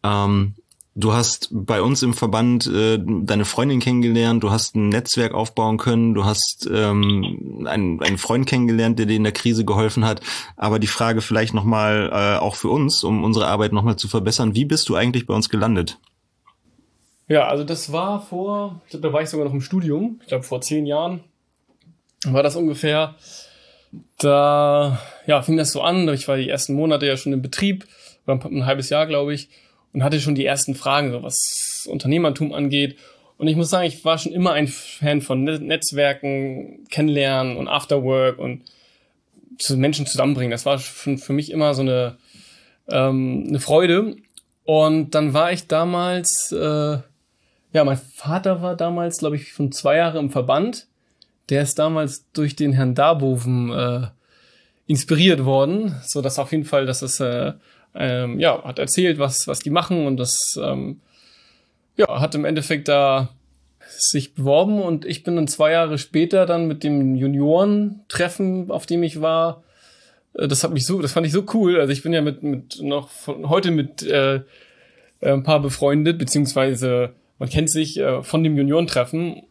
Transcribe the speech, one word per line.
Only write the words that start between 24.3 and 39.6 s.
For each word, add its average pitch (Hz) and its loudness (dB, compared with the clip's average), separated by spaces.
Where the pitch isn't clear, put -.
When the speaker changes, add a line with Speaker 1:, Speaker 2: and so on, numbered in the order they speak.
Speaker 2:
ja, 143 4
fing 160 2
das 156 0
so - -4
an, 175 2
ich 135 -2
war 135 2
die 131 -2
ersten 139 -2
Monate 147 2
ja 135 2
schon 139 -4
im 131 -2
Betrieb, 190 -2
war 135 0
ein, 135 -4
ein 131 -2
halbes 135 0
Jahr, 151 2
glaub 143 0
ich, 143 -6
und 131 -2
hatte 147 2
schon 143 0
die 135 0
ersten 139 -2
Fragen, 139 0
so 123 -6
was - -6
Unternehmertum 147 0
angeht. 143 -2
Und 156 0
ich 156 2
muss 170 0
sagen, 180 0
ich - -8
war 160 2
schon 160 -6
immer 180 2
ein 147 2
Fan 147 -4
von 135 -2
Ne-, 156 -2
Netzwerken, 139 -4
Kennenlernen 135 0
und 131 -6
Afterwork 131 0
und 127 -8
zu - -2